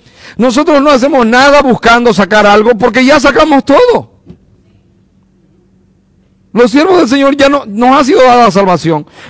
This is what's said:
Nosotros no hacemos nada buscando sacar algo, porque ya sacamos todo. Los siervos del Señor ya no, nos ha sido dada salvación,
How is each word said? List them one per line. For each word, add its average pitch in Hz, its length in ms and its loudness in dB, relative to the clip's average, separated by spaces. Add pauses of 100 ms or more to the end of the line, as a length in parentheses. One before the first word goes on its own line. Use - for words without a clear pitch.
(380)
Nosotros 277 440 0
no 294 80 0
hacemos 262 360 0
nada 277 360 2
buscando 233 520 0
sacar 208 320 0
algo, 214 320 2
porque 247 280 -2
ya 285 140 2
sacamos 277 440 0
todo. 381 560 -2 (2250)
Los 233 200 0
siervos 349 260 0
del 302 100 0
Señor 277 300 -2
ya 277 100 0
no, 277 180 -4
nos 247 340 -2
ha 294 40 0
sido 269 180 0
dada 240 300 2
salvación, 165 540 -2 (240)